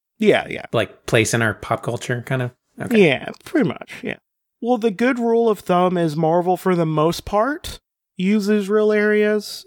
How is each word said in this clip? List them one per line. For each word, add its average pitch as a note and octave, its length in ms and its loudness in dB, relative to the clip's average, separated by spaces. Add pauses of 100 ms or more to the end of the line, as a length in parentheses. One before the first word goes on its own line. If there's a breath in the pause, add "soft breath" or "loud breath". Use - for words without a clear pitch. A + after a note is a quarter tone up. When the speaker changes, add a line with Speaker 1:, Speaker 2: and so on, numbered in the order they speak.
(180)
Speaker 1:
Yeah, F3+ 320 2
yeah. - 240 -10
Speaker 2:
like, - 320 -4
place A2+ 300 2
in A#2 80 0
our G#2+ 100 0
pop - 300 -6
culture, A#2+ 420 -6
kind C3 160 -4
of? B2 100 -6 (300)
Okay. G#3 260 4
Speaker 1:
Yeah, - 220 0 (160)
pretty A#3 240 0
much, - 240 -12 (100)
yeah. - 140 -8 (440)
Well, A#3+ 180 0
the A3+ 120 2
good A#3+ 280 0
rule A#3 280 2
of G#3 120 0
thumb F3+ 380 2
is E3 180 0
Marvel, E3+ 420 2
for F#3 180 0
the E3+ 120 0
most D#3 360 0
part, B3 560 -4 (360)
uses G3+ 520 0
real G#3+ 240 2
areas, G#3+ 760 0